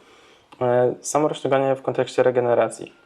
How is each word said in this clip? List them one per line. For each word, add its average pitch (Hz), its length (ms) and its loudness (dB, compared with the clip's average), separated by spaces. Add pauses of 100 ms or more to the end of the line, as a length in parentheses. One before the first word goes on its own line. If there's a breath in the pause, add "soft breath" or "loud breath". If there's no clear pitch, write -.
(600 soft breath)
E, 123 400 2
samo 151 280 0
rozciąganie 135 480 0
w 135 60 -10
kontekście 127 400 -2
regeneracji. 120 720 0 (140 soft breath)